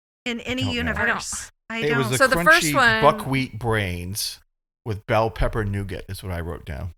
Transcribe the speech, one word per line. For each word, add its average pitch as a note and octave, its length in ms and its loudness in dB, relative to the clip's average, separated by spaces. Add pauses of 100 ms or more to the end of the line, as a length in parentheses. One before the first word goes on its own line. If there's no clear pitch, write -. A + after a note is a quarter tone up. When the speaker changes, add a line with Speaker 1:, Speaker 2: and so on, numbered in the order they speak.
(260)
Speaker 1:
in A#3 160 -4
any B3+ 200 -4
Speaker 2:
don't B3+ 100 0
know. B3 60 -4
Speaker 1:
universe? A3 760 -2 (180)
Speaker 3:
I A3+ 120 -6
don't. B3 80 0
Speaker 1:
I - 40 2
Speaker 2:
It - 40 2
was C3+ 80 2
Speaker 1:
don't. B2 80 -2
Speaker 2:
the C3 60 2
Speaker 3:
So - 80 6
the - 160 2
first E4 240 6
Speaker 2:
crunchy D4 80 0
Speaker 3:
one A3+ 260 4
Speaker 2:
buckwheat C3 580 2
brains G2+ 800 -2 (460)
with G#2 200 -6
bell A2+ 240 4
pepper A#2 360 0
nougat G2 440 -4
is F#2 140 -10
what F#2+ 80 -6
I F2 100 -4
wrote E2 240 -10
down. D#2+ 320 -8